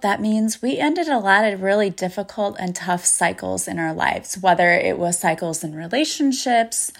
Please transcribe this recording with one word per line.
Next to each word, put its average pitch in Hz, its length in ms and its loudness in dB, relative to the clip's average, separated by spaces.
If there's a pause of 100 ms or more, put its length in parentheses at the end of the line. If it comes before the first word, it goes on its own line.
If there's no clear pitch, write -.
that 202 180 0
means 220 400 0
we 254 160 -2
ended 320 320 0
a 269 100 2
lot 196 280 4
of 196 160 -2
really 202 260 2
difficult 196 720 -6
and 180 160 -4
tough 180 300 -2
cycles 170 600 0
in - 120 -6
our 160 160 -2
lives, - 440 -2
whether 175 340 4
it 185 260 2
was 175 200 -2
cycles 165 460 -2
in 151 100 -8
relationships 240 1300 0